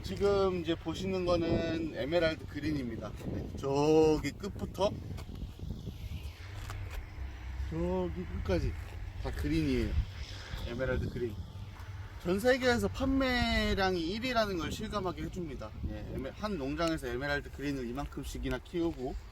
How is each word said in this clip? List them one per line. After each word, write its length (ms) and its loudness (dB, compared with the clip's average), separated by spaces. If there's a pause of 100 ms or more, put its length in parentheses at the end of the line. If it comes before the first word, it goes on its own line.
지금 580 4
이제 140 0
보시는 500 -2
거는 680 2
에메랄드 540 2
그린입니다. 640 -2 (140)
네, 320 -4
저기 760 6
끝부터 580 -2 (2750)
저기 560 0
끝까지 460 0 (520)
다 80 0
그린이에요. 600 2 (760)
에메랄드 420 0
그린. 260 -2 (880)
전 160 2
세계에서 500 4
판매량이 1120 4
일 220 0
위라는 340 2
걸 140 0
실감하게 520 -2
해줍니다. 460 -6 (200)
예, 160 -6 (100)
에메-, 160 -4
한 260 -4
농장에서 500 0
에메랄드 440 -2
그린을 380 -2
이만큼씩이나 720 -4
키우고 560 -2 (160)